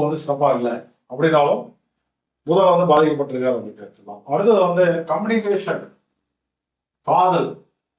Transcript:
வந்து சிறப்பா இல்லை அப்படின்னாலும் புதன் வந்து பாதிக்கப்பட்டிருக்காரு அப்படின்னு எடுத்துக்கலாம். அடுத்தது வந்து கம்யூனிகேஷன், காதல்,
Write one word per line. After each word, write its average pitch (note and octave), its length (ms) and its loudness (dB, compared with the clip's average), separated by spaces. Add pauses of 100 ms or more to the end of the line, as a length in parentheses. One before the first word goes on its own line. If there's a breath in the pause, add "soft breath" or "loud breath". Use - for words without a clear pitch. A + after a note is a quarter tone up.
வந்து D3+ 220 -2
சிறப்பா C#3+ 240 0 (100)
இல்லை A#2+ 160 -4 (360)
அப்படின்னாலும் D3+ 520 0 (840)
புதன் F#3 240 4
வந்து F3 180 2
பாதிக்கப்பட்டிருக்காரு C3+ 680 0
அப்படின்னு G#2 260 -14
எடுத்துக்கலாம். - 380 -20 (100)
அடுத்தது G3+ 360 2
வந்து F3 160 2 (260)
கம்யூனிகேஷன், G3+ 720 -4 (1300)
காதல், F3+ 380 2 (500)